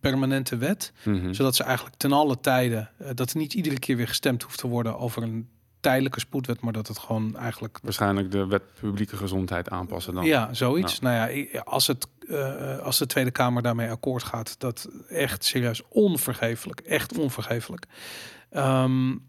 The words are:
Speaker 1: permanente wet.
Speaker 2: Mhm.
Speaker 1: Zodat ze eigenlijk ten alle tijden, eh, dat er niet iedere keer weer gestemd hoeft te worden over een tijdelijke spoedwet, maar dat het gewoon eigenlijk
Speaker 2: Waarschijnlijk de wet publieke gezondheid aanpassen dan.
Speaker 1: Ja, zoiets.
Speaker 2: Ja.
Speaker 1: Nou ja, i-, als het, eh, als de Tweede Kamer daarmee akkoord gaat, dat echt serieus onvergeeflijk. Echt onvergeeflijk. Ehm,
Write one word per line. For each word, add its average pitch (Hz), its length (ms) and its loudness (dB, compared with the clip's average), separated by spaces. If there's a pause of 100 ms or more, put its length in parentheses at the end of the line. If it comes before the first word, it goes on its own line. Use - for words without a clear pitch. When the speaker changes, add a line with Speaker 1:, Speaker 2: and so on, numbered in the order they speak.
Speaker 1:
permanente 135 560 2
wet. 151 360 -2 (120)
Speaker 2:
Mhm. 92 280 2
Speaker 1:
Zodat 127 240 2
ze - 60 2
eigenlijk - 340 -2
ten 139 160 2
alle 143 280 4
tijden, 123 580 2
eh, 139 160 -12
dat 127 160 -2
er - 60 -4
niet 156 180 -2
iedere 151 240 0
keer 127 180 0
weer 117 120 0
gestemd 123 340 0
hoeft - 160 -12
te - 100 -6
worden 117 300 0
over 117 240 -4
een 113 260 -4 (320)
tijdelijke 131 400 2
spoedwet, 127 400 -4
maar 117 120 -2
dat 107 160 -4
het 110 100 -10
gewoon 110 380 -2
eigenlijk 113 460 -8
Speaker 2:
Waarschijnlijk 98 480 2
de 98 160 2
wet 98 160 2 (180)
publieke 101 360 -2
gezondheid 92 540 -2
aanpassen 90 440 -6
dan. 90 100 0
Speaker 1:
Ja, 127 300 4
zoiets. 127 460 0
Speaker 2:
Ja. 127 80 2
Speaker 1:
Nou 120 60 4
ja, 113 220 0
i-, 139 280 -6
als - 220 2
het, 131 200 0 (220)
eh, 135 500 -4
als - 200 -2
de 143 80 2
Tweede 127 240 2
Kamer 123 320 2
daarmee 117 280 0
akkoord 123 320 -4
gaat, - 380 -6
dat - 280 -6 (200)
echt 143 360 -2
serieus 120 440 0
onvergeeflijk. 135 920 2
Echt - 380 -2
onvergeeflijk. 120 680 -4 (640)
Ehm, 131 640 4 (140)